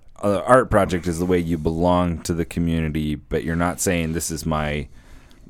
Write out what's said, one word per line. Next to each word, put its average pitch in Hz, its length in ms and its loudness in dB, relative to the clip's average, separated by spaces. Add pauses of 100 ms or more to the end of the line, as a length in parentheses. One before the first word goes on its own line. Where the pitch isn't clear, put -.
(280)
uh, 98 180 2
art 120 260 6
project 90 360 2
is 82 120 -2
the 90 60 -2
way 90 140 4
you 85 180 0
belong 85 640 2
to 90 100 -2
the 82 120 -2
community, 80 680 -2
but 71 280 -4
you're 82 120 -2
not 87 240 -2
saying, 85 340 0
"This 82 180 -6
is 80 160 -8
my, 76 400 -2 (640)